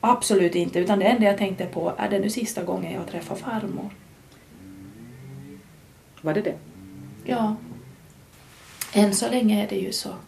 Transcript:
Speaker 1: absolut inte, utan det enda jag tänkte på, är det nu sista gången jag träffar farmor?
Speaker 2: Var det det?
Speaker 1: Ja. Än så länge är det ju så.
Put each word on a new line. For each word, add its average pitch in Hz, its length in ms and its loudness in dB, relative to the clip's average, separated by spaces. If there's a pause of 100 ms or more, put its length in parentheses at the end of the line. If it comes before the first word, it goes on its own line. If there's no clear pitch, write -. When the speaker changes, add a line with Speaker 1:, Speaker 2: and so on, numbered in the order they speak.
Speaker 1:
absolut 196 540 4
inte, 175 240 2
utan 196 200 4
det 190 60 2
enda 220 200 6
jag 202 120 6
tänkte 190 280 -2
på, 170 320 -2
är - 120 -2
det 202 100 2
nu 208 100 2
sista 220 340 -4
gången 180 300 -4
jag 190 140 -6
träffar - 280 -8
farmor? 208 540 -6 (2250)
Speaker 2:
Var 156 120 0
det 208 80 2
det? - 140 -2 (680)
Speaker 1:
Ja. 220 300 0 (1400)
Än 202 200 6
så 233 160 0
länge 214 340 4
är 208 60 -4
det 202 60 -4
ju 190 160 -2
så. - 240 -6 (120)